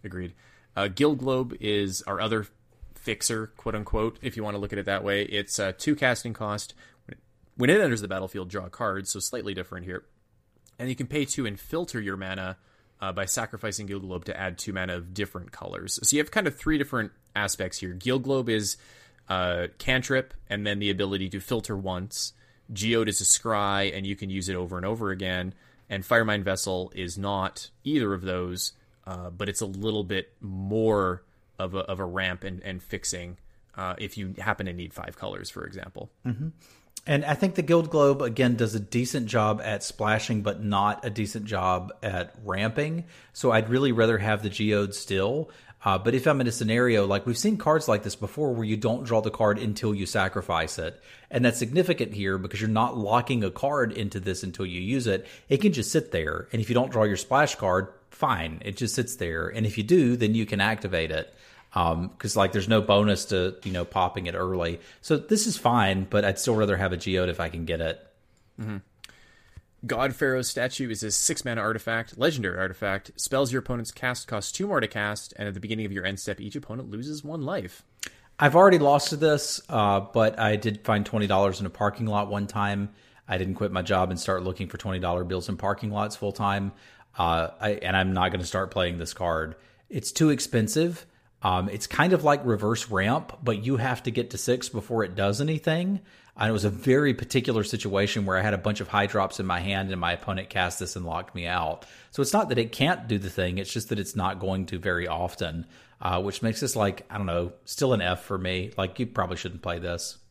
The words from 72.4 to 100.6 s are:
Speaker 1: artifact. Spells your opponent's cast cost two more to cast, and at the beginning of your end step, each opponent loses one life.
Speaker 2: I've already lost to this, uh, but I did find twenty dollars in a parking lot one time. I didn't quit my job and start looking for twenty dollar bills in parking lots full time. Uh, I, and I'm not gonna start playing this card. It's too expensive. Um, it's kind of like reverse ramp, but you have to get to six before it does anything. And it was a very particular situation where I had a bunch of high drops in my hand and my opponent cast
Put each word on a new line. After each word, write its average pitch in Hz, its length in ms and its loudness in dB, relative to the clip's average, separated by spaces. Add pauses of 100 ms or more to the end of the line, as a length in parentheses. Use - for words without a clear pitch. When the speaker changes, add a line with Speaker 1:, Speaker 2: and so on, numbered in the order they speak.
Speaker 1:
artifact. 95 580 -4
Spells 135 360 0
your 131 60 0
opponent's 120 320 -4
cast - 380 -6
cost 104 260 -6
two 196 140 -2
more 175 100 2
to 110 80 2
cast, 104 500 -4
and 104 120 -6
at 95 60 -6
the 95 40 -8
beginning 107 260 -4
of 98 60 -4
your 95 160 -4
end 98 140 -4
step, 101 200 -6
each 104 140 -10
opponent 127 380 -10
loses 147 320 -8
one 156 180 -8
life. 139 400 -6 (560)
Speaker 2:
I've 143 160 6
already 180 240 12
lost 143 300 6
to 156 80 -2
this, 151 520 2
uh, 104 300 4
but 107 400 4
I 107 160 4
did 104 300 0
find 104 200 4
twenty 107 220 0
dollars 98 320 6
in 98 80 -2
a 87 40 -4
parking 104 360 0
lot 104 220 0
one 101 180 -2
time. 101 440 -2 (360)
I 92 100 -2
didn't 92 200 -2
quit 104 160 -2
my 92 100 0
job 92 280 2
and 87 100 -4
start 92 240 0
looking 92 240 -4
for - 100 -12
twenty 95 220 -4
dollar 90 240 0
bills 87 240 -4
in 95 80 -4
parking 101 340 -2
lots 104 240 -2
full 101 180 -4
time. 98 380 0 (480)
Uh, 82 300 2 (120)
I, 107 100 0 (120)
and 92 140 0
I'm 95 160 4
not 92 180 2
gonna 90 140 -2
start 95 260 -2
playing 87 280 0
this 80 140 -8
card. 80 440 -2 (340)
It's - 220 -6
too 156 180 4
expensive. 147 720 0 (380)
Um, 92 260 2
it's 101 180 -6
kind 180 280 4
of 151 100 2
like 143 220 6
reverse 110 420 2
ramp, 107 540 0
but 110 200 0
you 131 140 0
have 120 280 -2
to 123 60 0
get 117 200 -2
to - 80 -8
six 123 320 0
before 110 340 -2
it 90 100 -6
does 101 280 2
anything. 165 580 0 (380)
And 107 100 2
it 113 40 2
was 101 120 2
a 104 60 4
very 135 420 4
particular 113 520 0
situation 101 600 0
where 92 140 2
I - 20 4
had 104 140 2
a 95 40 -2
bunch 104 220 -2
of 98 80 -6
high 104 160 2
drops 98 340 0
in 98 60 -2
my 87 160 0
hand 95 320 -2
and 90 80 -4
my 85 120 2
opponent 92 360 -4
cast 90 300 -2